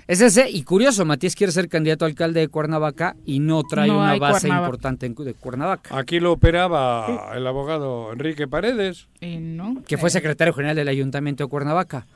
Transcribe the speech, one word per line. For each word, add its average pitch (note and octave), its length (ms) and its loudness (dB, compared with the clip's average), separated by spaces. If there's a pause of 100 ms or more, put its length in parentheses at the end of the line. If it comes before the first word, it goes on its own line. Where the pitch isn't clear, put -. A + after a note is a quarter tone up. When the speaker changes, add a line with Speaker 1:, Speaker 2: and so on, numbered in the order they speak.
Speaker 1:
Es F3+ 140 2
ese, B3 300 6
y F#3 100 -6
curioso, G3+ 420 2
Matías D#3 320 0
quiere G3 160 2
ser F3 160 0
candidato D#3+ 380 0
a D#3+ 40 0
alcalde E3 320 0
de D#3+ 60 2
Cuernavaca D#3 680 -2 (100)
y C#3 140 0
no D#3+ 240 2
trae - 240 0
Speaker 2:
No G3+ 140 4
Speaker 1:
una G3 100 4
Speaker 2:
hay G3 80 2
Speaker 1:
base G3 220 2
Speaker 2:
Cuernavaca. F3 260 0
Speaker 1:
importante B2+ 400 -4
en A#2 80 -8
Cu-, D3 80 -12
de B2+ 100 -8
Cuernavaca. C3+ 640 -6
Speaker 3:
Aquí C#3 220 -2
lo F3 120 4
operaba D#3+ 760 4
Speaker 4:
Sí. A2 300 -6
Speaker 3:
el B2+ 100 -4
abogado C3+ 680 -4
Enrique D3 340 -4
Paredes. F#3+ 600 -2 (120)
Speaker 2:
Y E3+ 180 -10
no. E3 400 -8 (100)
Speaker 1:
Que D3 100 -2
fue E3+ 120 0
Speaker 2:
Eh. - 20 2
Speaker 1:
secretario E3 420 0
general D3 220 -2
del D3 140 -2
ayuntamiento C3+ 540 -2
de C3+ 60 -4
Cuernavaca. C#3+ 560 -2 (100)